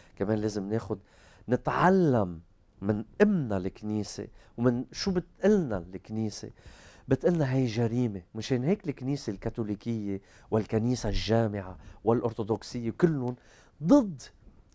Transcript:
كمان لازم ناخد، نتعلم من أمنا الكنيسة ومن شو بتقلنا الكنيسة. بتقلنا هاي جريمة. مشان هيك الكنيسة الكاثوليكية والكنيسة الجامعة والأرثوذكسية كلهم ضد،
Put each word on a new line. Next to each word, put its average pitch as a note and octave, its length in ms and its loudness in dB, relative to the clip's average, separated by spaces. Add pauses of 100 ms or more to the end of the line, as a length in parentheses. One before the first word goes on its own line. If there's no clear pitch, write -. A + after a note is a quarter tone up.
(160)
كمان G#2+ 220 0
لازم G#2 300 -2
ناخد، A2 300 -2 (500)
نتعلم B2+ 920 2 (400)
من G#2 240 0 (180)
أمنا D#3+ 340 2
الكنيسة G#2 720 -4 (300)
ومن A#2+ 360 2
شو - 180 -4
بتقلنا F3+ 680 0 (160)
الكنيسة. A2 560 -6 (580)
بتقلنا C#3+ 460 2
هاي C3 120 2
جريمة. A2+ 560 0 (120)
مشان B2 300 -2
هيك F3+ 240 -2
الكنيسة C3+ 420 -4
الكاثوليكية G#2 880 -6 (300)
والكنيسة A2 580 0
الجامعة G2+ 680 0 (280)
والأرثوذكسية A2+ 880 0
كلهم C3+ 460 2 (460)
ضد، G3 400 4 (520)